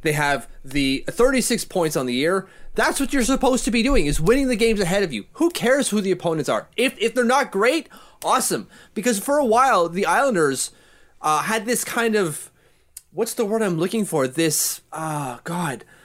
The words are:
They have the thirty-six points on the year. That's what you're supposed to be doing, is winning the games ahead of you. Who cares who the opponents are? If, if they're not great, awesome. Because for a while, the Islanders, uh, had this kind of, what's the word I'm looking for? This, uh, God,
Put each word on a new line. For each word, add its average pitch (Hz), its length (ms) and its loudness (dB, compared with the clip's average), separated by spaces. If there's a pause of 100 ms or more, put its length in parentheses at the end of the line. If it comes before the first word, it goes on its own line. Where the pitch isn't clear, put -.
They 160 80 0
have 143 360 -2 (160)
the 135 460 -2
thirty-six 247 560 2
points 165 300 -2
on 143 100 -2
the 123 80 -4
year. 170 340 0 (280)
That's 262 240 0
what 277 120 -2
you're 269 120 2
supposed 262 420 2
to 247 60 -2
be 233 100 2
doing, 220 240 4
is 147 160 0
winning 254 280 4
the 254 60 0
games 220 240 2
ahead 190 220 0
of 180 100 -2
you. 104 220 -6
Who 330 160 2
cares 262 400 0
who 208 100 0
the 196 120 0
opponents 165 360 -2
are? 110 300 -2
If, 247 220 0
if 226 160 0
they're 247 100 2
not 240 260 2
great, 247 380 0 (340)
awesome. 185 440 0 (260)
Because 220 240 0
for 285 220 0
a 285 60 2
while, 220 440 4
the 175 160 -2
Islanders, 175 640 2 (540)
uh, 156 180 0
had 208 240 -2
this 226 180 -2
kind 226 320 -2
of, 175 360 -2 (600)
what's 220 220 -4
the 247 100 -2
word 220 200 0
I'm 180 160 0
looking 196 260 0
for? 139 220 0
This, 151 540 -2 (120)
uh, 147 500 -6
God, 170 400 -6 (220)